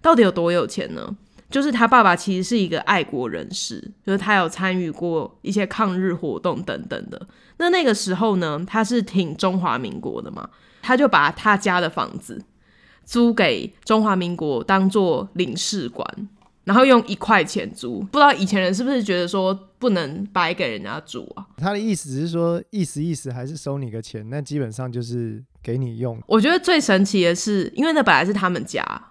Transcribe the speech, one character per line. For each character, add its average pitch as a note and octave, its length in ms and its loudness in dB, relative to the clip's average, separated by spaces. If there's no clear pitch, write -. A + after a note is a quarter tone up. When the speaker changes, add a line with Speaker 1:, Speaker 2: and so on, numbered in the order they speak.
Speaker 1:
到 E4 120 6
底 A#3+ 80 6
有 G3 80 8
多 E3+ 220 0
有 E3+ 160 0
钱 - 260 -8
呢？ D#2+ 220 -10
就 C#4 120 0
是 C#4+ 100 0
他 A#3 160 4
爸 A#3+ 160 6
爸 F3+ 120 6
其 F#3+ 200 -2
实 F#3 80 -2
是 A#3 140 0
一 F#3 100 2
个 E3 140 -2
爱 F#3 200 2
国 B2 280 -4
人 E2 240 -8
士， - 260 -8
就 G3 60 -2
是 G3 60 2
他 G3+ 180 0
有 F3 140 2
参 F#3 280 -2
与 E3+ 140 -2
过 D#3+ 500 -4
一 - 100 -6
些 G#3 140 0
抗 G3+ 320 -2
日 F#3 160 0
活 C3 240 -4
动 E3 260 -4
等 F2 260 -8
等 - 200 -8
的。 - 180 -16
那， E4+ 120 2
那 F4 120 4
个 B3 120 4
时 F#3 220 -2
候 G#3 220 2
呢， D#3 300 -2
他 A3 160 0
是 A#3 180 0
挺 F3 360 -2
中 F#3+ 200 0
华 D#3 200 0
民 A#2 240 -8
国 - 200 -8
的 - 100 -12
嘛， - 180 -14
他 - 160 2
就 C#4 100 6
把 D3+ 240 6
他 G#3+ 240 2
家 F#3 240 0
的 E3 100 0
房 - 300 -6
子 - 240 -14
租 A#3+ 280 2
给 D#3 400 0
中 A3 180 4
华 G#3 120 2
民 F3 200 -2
国 D3 280 -2
当 F#3+ 260 2
做 F#3+ 440 2
领 E3 220 -2
事 F3+ 320 -4
馆， - 180 -8
然 G3 120 2
后 B3+ 80 8
用 B3+ 220 8
一 G3+ 80 -6
块 G3 300 2
钱 - 280 -4
租。 - 280 -8
不 G3 180 -4
知 - 20 4
道 C#4+ 140 8
以 G3 100 0
前 F#3+ 160 0
人 F#3 140 2
是 G#3+ 100 -2
不 B3+ 60 0
是 C4 120 2
觉 F#3+ 180 0
得 F3 80 0
说 F#3+ 260 0
不 B3 140 2
能 F3 420 -2
白 E3+ 180 2
给 D#3+ 200 -2
人 G#2 120 -8
家 A#2 180 -8
住 - 340 -14
啊？ G3 100 -16
Speaker 2:
他 F3+ 140 -2
的 G#3 80 -4
意 A3 140 0
思 C3+ 260 -6
是 E3 80 -4
说， E3+ 340 -2
意 G3+ 120 -2
思 C#3+ 180 -6
意 E3 120 -2
思 C3+ 180 -8
还 B2 140 -10
是 D#3 100 -12
收 C#3 220 -6
你 B2+ 140 -8
个 A2 100 -8
钱， A2 280 -12
那 C#3+ 120 -6
基 C#3+ 160 -6
本 B2+ 140 -2
上 B2+ 200 -8
就 B2 100 -6
是 A#2 400 -8
给 A#2 160 -4
你 A#2 220 -6
用。 A#2 260 -6
Speaker 1:
我 A3 160 0
觉 C4+ 80 2
得 F4 100 2
最 F4 220 2
神 G3 240 4
奇 G3 180 0
的 E3+ 120 4
是， G3 400 -2
因 C#4 100 0
为 E4 80 2
那 D4+ 80 4
本 G3 120 4
来 C#3+ 120 4
是 G#3 80 0
他 F#3+ 160 0
们 C#3+ 160 -2
家 - 180 -6